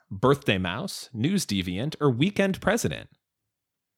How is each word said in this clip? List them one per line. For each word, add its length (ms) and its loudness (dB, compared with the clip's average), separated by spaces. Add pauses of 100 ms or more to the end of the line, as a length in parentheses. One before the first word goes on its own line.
birthday 480 2
mouse, 540 -6
news 340 -2
deviant, 540 -2
or 100 4
weekend 520 0
president." 480 -2 (880)